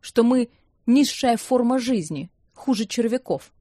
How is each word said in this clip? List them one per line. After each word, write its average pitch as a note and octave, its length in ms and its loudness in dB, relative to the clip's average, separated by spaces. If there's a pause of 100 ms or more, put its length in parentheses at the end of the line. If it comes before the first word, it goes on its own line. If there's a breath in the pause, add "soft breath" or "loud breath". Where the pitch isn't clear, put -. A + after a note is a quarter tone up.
что - 220 0
мы B3 260 2 (360 soft breath)
низшая B3 520 2
форма B3+ 420 0
жизни, F3 500 -4 (240)
хуже A3+ 320 -2
червяков. A3+ 760 -4